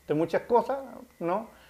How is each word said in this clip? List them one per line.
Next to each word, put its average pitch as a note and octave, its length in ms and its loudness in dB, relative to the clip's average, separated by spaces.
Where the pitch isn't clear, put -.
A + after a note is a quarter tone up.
de D3 80 0
muchas E3 280 2
cosas, B3 360 2
¿no? F#3+ 300 -2